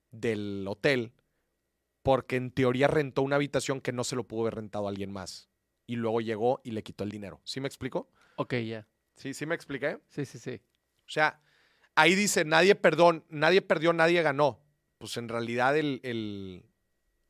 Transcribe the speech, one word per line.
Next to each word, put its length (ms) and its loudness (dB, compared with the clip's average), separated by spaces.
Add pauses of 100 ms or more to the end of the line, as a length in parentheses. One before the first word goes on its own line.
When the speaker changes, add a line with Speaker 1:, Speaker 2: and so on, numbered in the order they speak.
(120)
Speaker 1:
del 580 -4
hotel, 420 0 (880)
porque 360 0
en 140 -6
teoría 360 2
rentó 360 0
una 120 -2
habitación 460 -2
que 100 -4
no 140 -4
se 100 -6
lo 100 -4
pudo 180 -4
haber 120 -2
rentado 300 -8
a 40 -4
alguien 220 -8
más. 380 -14 (360)
Y 120 -6
luego 240 0
llegó 420 -2
y 80 -12
le 100 -6
quitó 220 -10
el 80 -6
dinero. 320 -14
¿Sí 160 -10
me 80 -6
explico? 400 -8 (300)
Speaker 2:
Ok, 180 -4
ya. 320 -6 (280)
Speaker 1:
¿Sí, 180 -12
sí 120 -8
me 100 -4
expliqué? 520 -6
Speaker 2:
Sí, 180 -8
sí, 140 -18
sí. 220 -12 (440)
Speaker 1:
O 60 -20
sea, 300 0 (540)
ahí 200 8
dice, 300 2
"Nadie 300 6
perdón-, 520 4
nadie 340 4
perdió, 300 2
nadie 300 4
ganó". 400 2 (380)
Pues 180 -10
en 100 -8
realidad 500 0
el, 260 -2
el, 600 -8 (680)